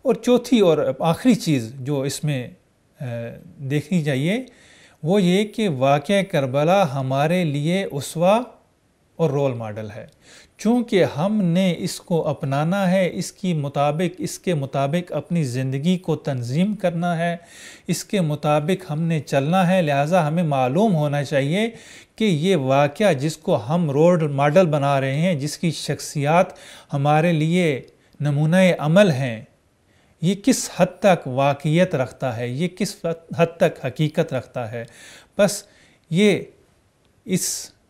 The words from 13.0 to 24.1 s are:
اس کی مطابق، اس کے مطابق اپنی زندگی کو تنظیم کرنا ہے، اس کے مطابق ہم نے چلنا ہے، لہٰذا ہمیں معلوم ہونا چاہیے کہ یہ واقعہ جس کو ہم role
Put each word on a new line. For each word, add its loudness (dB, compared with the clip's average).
اس -8
کی -4
مطابق، -2
اس -8
کے -4
مطابق -2
اپنی -4
زندگی -2
کو -2
تنظیم -2
کرنا -2
ہے، -4
اس -4
کے -2
مطابق -2
ہم -4
نے 0
چلنا 2
ہے، 4
لہٰذا 2
ہمیں 0
معلوم 2
ہونا 0
چاہیے 0
کہ -2
یہ 2
واقعہ 2
جس -4
کو -2
ہم 0
role 4